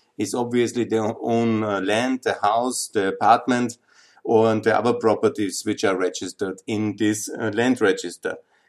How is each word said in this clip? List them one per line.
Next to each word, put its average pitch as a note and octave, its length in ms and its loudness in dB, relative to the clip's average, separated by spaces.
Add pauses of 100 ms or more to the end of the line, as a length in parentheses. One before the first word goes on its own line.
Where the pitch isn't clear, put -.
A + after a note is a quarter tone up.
(180)
is G#2 160 -4
obviously A#2+ 500 0
their A2 380 -2
own, A2+ 420 0
uh, G#2 160 -2
land, A#2 440 -2
the G2+ 180 0
house, A#2 500 0
the G2 180 0
apartment, A#2+ 680 2 (460)
or A2+ 320 4
the A2 200 2
other A#2 180 2
properties G#2 720 0
which G#2+ 180 -2
are G2 120 2
registered F#2 680 -4
in G#2+ 320 -2
this, G#2+ 320 0
uh, A#2 240 -6
land A#2+ 280 2
register. F2+ 560 -2 (320)